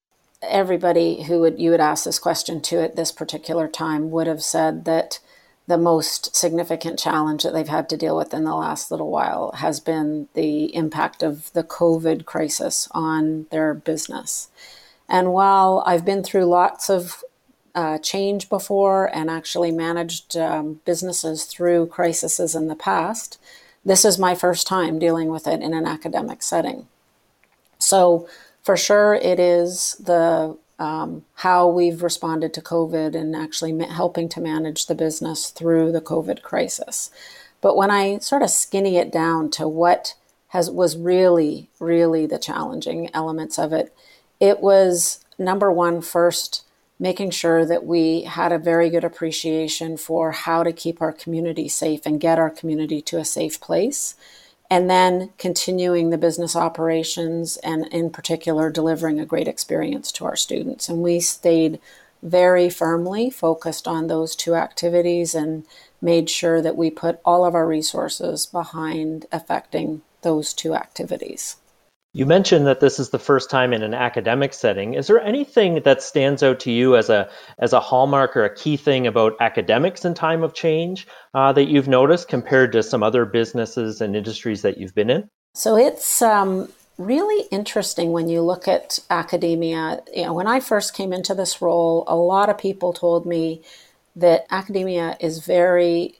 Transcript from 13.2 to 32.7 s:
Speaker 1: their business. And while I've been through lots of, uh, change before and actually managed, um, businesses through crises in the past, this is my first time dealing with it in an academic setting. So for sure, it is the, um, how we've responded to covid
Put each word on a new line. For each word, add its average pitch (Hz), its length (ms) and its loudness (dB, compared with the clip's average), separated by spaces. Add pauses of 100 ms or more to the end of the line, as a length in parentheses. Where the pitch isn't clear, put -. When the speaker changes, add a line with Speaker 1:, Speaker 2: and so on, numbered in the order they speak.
Speaker 1:
their 156 240 -2
business. - 720 -8 (640)
And 185 240 2
while 190 520 4
I've 175 200 2
been 196 180 0
through 190 220 0
lots 175 440 2
of, 180 320 -2 (540)
uh, 156 220 -2
change 196 500 -4
before 196 680 2
and 160 160 -4
actually 165 420 -2
managed, 165 680 -4
um, 156 480 -4
businesses 170 580 -4
through 175 440 0
crises 170 680 -4
in 160 120 -2
the 156 80 -6
past, 185 600 -4 (460)
this 190 220 4
is 190 120 4
my 185 180 2
first 180 320 0
time 160 320 -2
dealing 165 280 0
with 160 200 -6
it 160 140 -2
in 160 120 -4
an 165 120 -2
academic 165 580 -6
setting. - 440 -4 (880)
So 175 480 4 (380)
for 190 140 2
sure, 208 380 4
it 180 220 2
is 175 600 2
the, 165 580 2 (200)
um, 160 460 -8 (120)
how 180 340 4
we've 170 340 2
responded 160 500 -4
to 156 80 -12
covid 160 540 -2